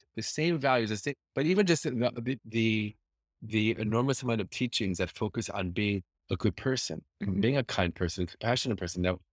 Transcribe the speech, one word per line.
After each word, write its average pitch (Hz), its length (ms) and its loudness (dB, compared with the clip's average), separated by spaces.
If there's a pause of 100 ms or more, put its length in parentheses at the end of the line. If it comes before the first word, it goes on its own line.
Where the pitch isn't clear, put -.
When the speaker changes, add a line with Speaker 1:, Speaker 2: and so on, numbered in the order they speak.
(160)
Speaker 1:
the 113 60 -4
same 160 360 -2
values, 127 320 2
the 107 60 0
same, 139 180 -6 (220)
but 143 100 2
even 190 200 4
just 170 180 4
the, 151 60 0
the, 120 540 0
the, 110 520 2 (460)
the 110 360 2
enormous 117 440 0
amount 117 180 0
of 95 100 -6
teachings 101 480 -2
that 92 120 0
focus - 400 -4
on 95 200 -4
being 101 320 0 (280)
a 92 60 0
good 101 200 0
person, - 480 -4 (180)
Speaker 2:
Mm-hmm. 101 180 -2
Speaker 1:
being 123 160 2
a 131 80 2
kind 87 300 0
person, 90 320 -2
compassionate 120 520 -2
person. 90 240 -4
Now, 90 160 2 (140)